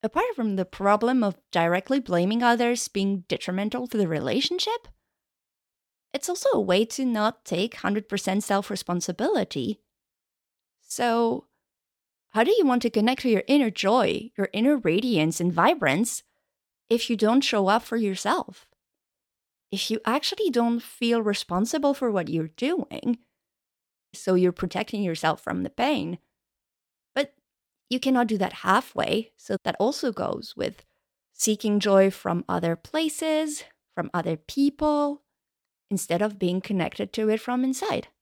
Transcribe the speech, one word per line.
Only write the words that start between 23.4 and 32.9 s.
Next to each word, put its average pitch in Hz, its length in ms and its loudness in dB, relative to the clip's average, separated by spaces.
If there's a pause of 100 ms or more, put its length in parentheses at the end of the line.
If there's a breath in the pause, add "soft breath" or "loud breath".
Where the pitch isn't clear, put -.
so - 200 -2
you're 180 180 4
protecting 208 520 -4
yourself 165 380 -2
from - 200 -4
the 92 80 -4
pain. 208 480 -2 (960)
But 277 220 -4 (540)
you 254 100 -2
cannot 254 280 2
do 214 120 0
that - 260 -4
halfway, - 720 0
so 196 260 -6
that - 160 -4
also 254 320 0
goes - 460 -8
with - 280 -6 (480)
seeking 208 460 0
joy 196 300 6
from 175 400 -4
other 175 260 -2
places, 311 880 -4 (300)